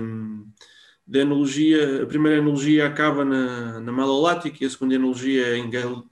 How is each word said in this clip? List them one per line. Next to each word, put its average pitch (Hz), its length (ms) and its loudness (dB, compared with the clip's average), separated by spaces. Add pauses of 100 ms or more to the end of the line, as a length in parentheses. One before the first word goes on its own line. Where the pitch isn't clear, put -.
(1080)
de 135 140 -2
enologia, 143 840 2
a - 40 -2
primeira 151 320 2
enologia 147 480 4
acaba 143 380 0
na, 123 560 -2
na 117 100 -8
mala 135 300 0
lática 170 420 0
e 135 40 2
a 131 40 -4
segunda 131 240 -2
enologia 131 520 0
é 120 120 0
enga-, 120 540 -6